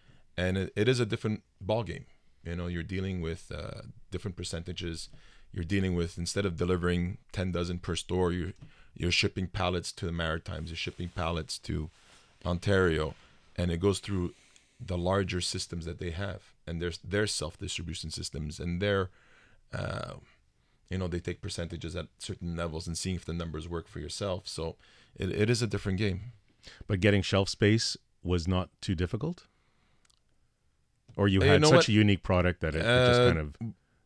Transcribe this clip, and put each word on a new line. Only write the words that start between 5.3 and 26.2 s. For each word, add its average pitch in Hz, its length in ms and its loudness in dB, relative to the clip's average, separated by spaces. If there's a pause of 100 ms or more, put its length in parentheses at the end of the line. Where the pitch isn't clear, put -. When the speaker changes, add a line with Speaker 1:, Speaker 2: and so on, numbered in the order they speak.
Speaker 1:
You're 87 120 -4
dealing 95 320 2
with, 85 220 0
instead 95 260 -2
of 87 140 -2
delivering 87 580 2 (160)
ten 92 180 -2
dozen 87 280 -2
per 85 180 -4
store, 90 340 0
you're, 87 220 -4 (420)
you're 87 160 -2
shipping 92 360 0
pallets 90 460 -2
to - 120 -10
the 82 80 -2
Maritimes, 82 560 -4
you're 82 80 -10
shipping 87 320 -6
pallets 85 520 -4
to 78 280 -4 (560)
Ontario, 87 720 2 (420)
and 87 140 0
it 85 100 -2
goes 98 200 2
through 92 340 -4 (440)
the 90 200 -4
larger 92 420 0
systems 87 460 -6
that 82 120 -8
they 90 120 -6
have 95 420 -8 (140)
and 85 160 -4
their, 87 100 -2 (100)
their 104 240 0
self-distribution 85 840 -6
systems 78 500 -8
and 87 220 -2
their, 98 260 0 (640)
uh, - 420 -6 (760)
you 92 80 -4
know, 92 80 -2
they 87 140 -2
take - 220 -6
percentages 85 520 -8
at 85 120 -6 (120)
certain 85 380 -6
levels 82 300 -4
and 85 100 -4
seeing 92 200 -2
if - 80 -8
the 82 100 -6
numbers 82 340 -6
work 85 200 -6
for - 120 -10
yourself. 92 480 -6
So 80 280 -6 (400)
it, 95 140 -4
it 107 200 2
is 117 100 2
a 120 60 0
different 101 320 0
game. 104 340 -2 (540)